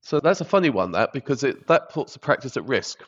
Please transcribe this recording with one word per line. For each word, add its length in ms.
So 180
that's 220
a 60
funny 240
one, 220
that, 200
because 320
it, 220
that 240
puts 240
the 40
practice 380
at 100
risk 420